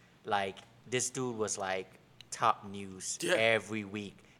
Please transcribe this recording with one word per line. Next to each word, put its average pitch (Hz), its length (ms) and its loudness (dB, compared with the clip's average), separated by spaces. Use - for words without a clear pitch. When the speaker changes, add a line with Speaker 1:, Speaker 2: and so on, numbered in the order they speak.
Speaker 1:
like, 101 320 0
this 123 220 0
dude 127 260 -4
was, 104 220 0
like, 95 400 -4
top - 340 2
news 98 560 -8
Speaker 2:
Yeah. - 140 2
Speaker 1:
every 110 500 4
week, 101 320 -8